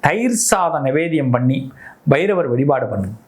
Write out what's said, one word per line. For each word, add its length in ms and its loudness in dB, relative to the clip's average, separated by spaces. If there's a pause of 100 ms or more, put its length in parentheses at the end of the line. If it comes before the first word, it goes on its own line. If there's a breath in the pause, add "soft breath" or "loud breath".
தயிர் 420 0
சாதம் 400 0
நிவேதியம் 480 0
பண்ணி 240 2 (520 loud breath)
பைரவர் 420 2
வழிபாடு 380 0
பண்ணுங்க. 240 -4 (120)